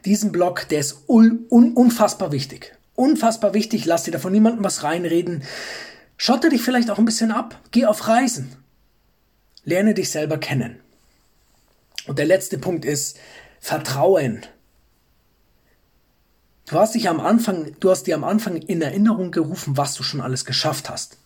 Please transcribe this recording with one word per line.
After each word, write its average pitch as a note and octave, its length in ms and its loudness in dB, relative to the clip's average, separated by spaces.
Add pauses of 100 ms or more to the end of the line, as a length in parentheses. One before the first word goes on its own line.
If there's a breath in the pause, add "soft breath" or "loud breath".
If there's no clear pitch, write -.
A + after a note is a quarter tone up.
diesen G3+ 280 0
Block, E3+ 360 -2
der D3+ 120 0
ist - 280 -8
un-, A3+ 420 6
un-, A#3+ 240 6
unfassbar G#3+ 580 2
wichtig. - 420 -10 (200)
Unfassbar A3+ 600 2
wichtig, G#3 300 -2
lass E3+ 200 0
dir F3 60 -6
davon E3+ 220 -4
niemandem A3 320 4
was - 180 -4
reinreden. E3 640 -2 (720 loud breath)
Schotte A#3+ 320 0
dich C4 140 2
vielleicht A#3+ 280 0
auch G3+ 80 -4
ein G#3+ 60 4
bisschen A3+ 260 0
ab, A3 300 -6 (100)
geh A#3 140 2
auf G#3+ 240 0
Reisen. A3+ 480 0 (1080)
Lerne G3 300 2
dich F#3 160 -4
selber D3+ 280 -4
kennen. - 420 -4 (1300)
Und C#3 100 -6
der D3 80 0
letzte F#3 320 0
Punkt E3+ 260 -4
ist C#3+ 340 -4 (420 loud breath)
Vertrauen. C#3+ 800 0 (2250)
Du D3+ 120 -2
hast G#3+ 160 4
dich A3+ 140 0
am D#3+ 120 0
Anfang, F3+ 600 0
du F#3+ 100 4
hast F#3 140 2
dir E3+ 100 0
am D3 100 -4
Anfang F#3+ 320 -2
in E3+ 240 -4
Erinnerung F#3 500 0
gerufen, D#3 460 -4
was C#3 180 -2
du - 80 -10
schon C#3+ 180 -6
alles B2 240 -6
geschafft C3+ 460 -4
hast. - 360 -12